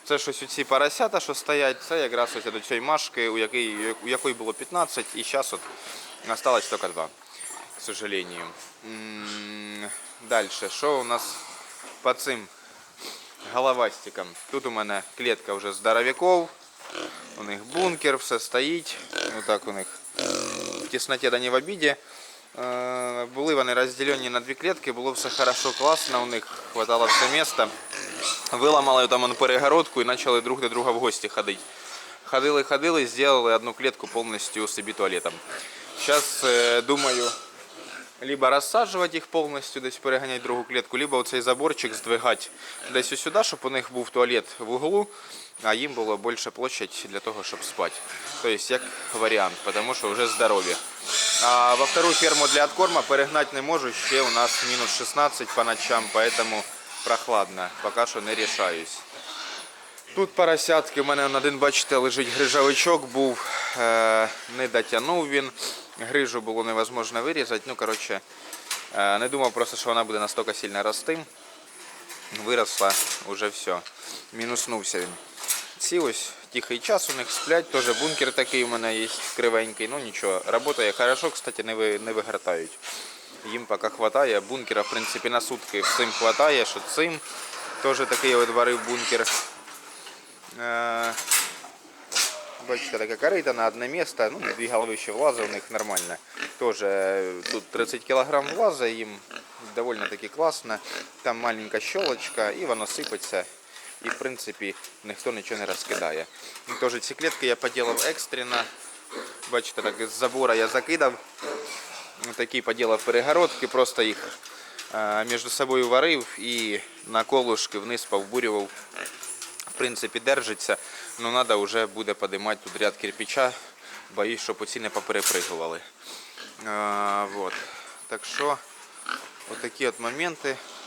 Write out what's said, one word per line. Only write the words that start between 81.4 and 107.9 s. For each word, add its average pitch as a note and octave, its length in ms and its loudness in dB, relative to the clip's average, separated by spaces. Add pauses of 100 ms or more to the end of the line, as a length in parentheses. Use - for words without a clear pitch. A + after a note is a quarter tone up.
не A2+ 120 -4
ви-, G#2+ 240 2
не A2 140 -4
вигортають. F#2 580 -2 (800)
Їм A#2 140 -8
поки G#2+ 220 0
хватає, A2+ 520 4
бункера, G#2+ 420 -2
в - 80 -2
принципі, A2+ 380 -2
на A#2+ 120 2
сутки A2+ 400 -4
всім A#2 300 2
хватає, A#2+ 540 4
що - 160 -4
цим. D#3+ 400 -2 (600)
Теж C3+ 160 2
такий B2+ 360 4
от A#2+ 140 6
варив A#2+ 400 4
бункер. A#2 380 2 (1300)
Е, A#2 520 0 (1600)
бачите, A#2+ 300 -4
така A2 180 -2
корита D3 360 2
на A#2 140 2
одне A#2 220 -2
місце, C#3 440 0
ну, - 80 -8 (160)
дві A#2 120 -4
голови A2+ 280 2
ще G#2+ 160 -6
влазить, A#2+ 360 2
у - 40 -6
них G2 180 -8
нормально. F#2+ 460 -2 (420)
Теж, A2+ 240 0
е, G2 500 0 (180)
тут G#2+ 200 -4
тридцять A#2 340 -2
кілограм C#3 500 2
влазить, C#3+ 420 2
їм G#2+ 200 -8 (580)
довольно-таки A2 540 -4
класно. C#3+ 500 -2 (440)
Там A#2+ 160 0
маленька A2 420 -2
щолочка, A#2+ 720 -2
і - 160 -4
воно A2+ 200 -2
сипеться. G2+ 580 -4 (600)
І, A#2 40 -4
в - 100 -4
принципі, G#2+ 560 -8 (300)
ніхто G#2+ 280 -6
нічого G#2+ 280 -8
не G2+ 60 -4
розкидає. E2+ 600 -4 (540)
Теж B2 200 0
ці - 140 -8
клітки D#3 320 -2
я A#2+ 100 4
поділив A#2+ 500 0